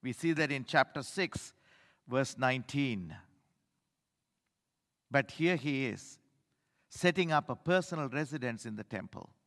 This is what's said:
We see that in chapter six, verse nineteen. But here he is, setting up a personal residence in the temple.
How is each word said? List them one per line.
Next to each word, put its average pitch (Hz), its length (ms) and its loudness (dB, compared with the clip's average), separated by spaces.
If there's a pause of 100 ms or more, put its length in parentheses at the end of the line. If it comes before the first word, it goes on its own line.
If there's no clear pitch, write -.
We 127 100 -4
see 165 200 0
that 151 180 2
in 135 120 -2
chapter 139 380 4
six, - 520 -4 (540)
verse 127 300 0
nineteen. 127 800 0 (1900)
But 135 220 2
here 170 240 2
he 135 300 -2
is, - 340 -8 (720)
setting 175 420 2
up 147 180 2
a 123 60 -2
personal 165 540 0
residence 127 560 -4
in 110 100 -8
the 104 80 -10
temple. - 460 -10 (180)